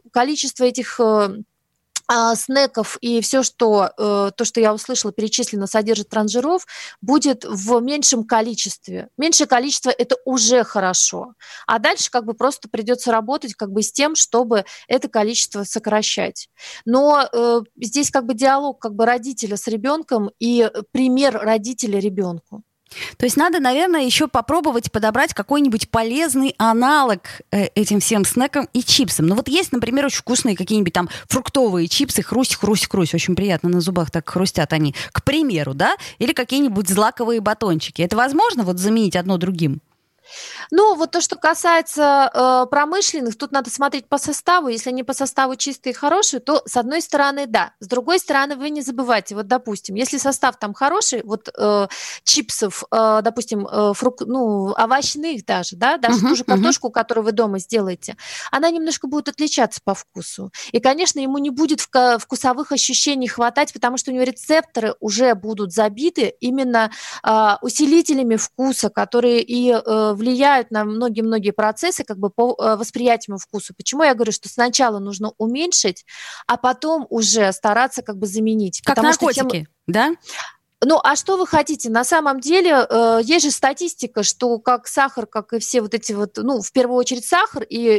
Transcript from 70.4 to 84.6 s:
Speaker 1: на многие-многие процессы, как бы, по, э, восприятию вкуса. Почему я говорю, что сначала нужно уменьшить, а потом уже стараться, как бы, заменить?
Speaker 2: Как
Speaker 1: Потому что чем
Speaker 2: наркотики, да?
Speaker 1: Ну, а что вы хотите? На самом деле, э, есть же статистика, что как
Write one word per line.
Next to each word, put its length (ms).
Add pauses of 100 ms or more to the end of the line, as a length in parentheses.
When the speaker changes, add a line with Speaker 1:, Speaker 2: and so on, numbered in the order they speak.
Speaker 1:
на 120
многие-многие 680
процессы, 520
как 160
бы, 100
по, 300
э, 160
восприятию 640
вкуса. 400
Почему 260
я 100
говорю, 200
что 160
сначала 500
нужно 380
уменьшить, 680 (420)
а 100
потом 520
уже 440
стараться, 480
как 160
бы, 100
заменить? 540
Speaker 2:
Как 140
Speaker 1:
Потому 180
что 200
чем 120
Speaker 2:
наркотики, 220 (200)
да? 240 (720)
Speaker 1:
Ну, 180
а 120
что 220
вы 100
хотите? 420
На 140
самом 360
деле, 480
э, 360
есть 220
же 60
статистика, 680
что 380
как 280